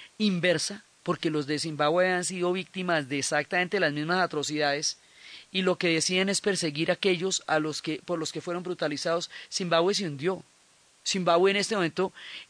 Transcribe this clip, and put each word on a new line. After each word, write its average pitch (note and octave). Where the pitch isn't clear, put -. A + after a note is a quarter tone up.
inversa, F3+
porque E3+
los D3+
de D3
Zimbabue D#3+
han F3+
sido F3+
víctimas F3
de C#3+
exactamente F3
las D#3+
mismas D#3+
atrocidades, D3+
y F#3
lo F3+
que E3+
deciden F#3
es G3
perseguir E3
a F3
aquellos F3+
a D#3
los D#3
que, D#3
por F3
los D#3
que D#3
fueron F3
brutalizados. E3
Zimbabue F3
se F#3+
hundió. D3+
Zimbabue F3+
en G3
este G#3
momento F#3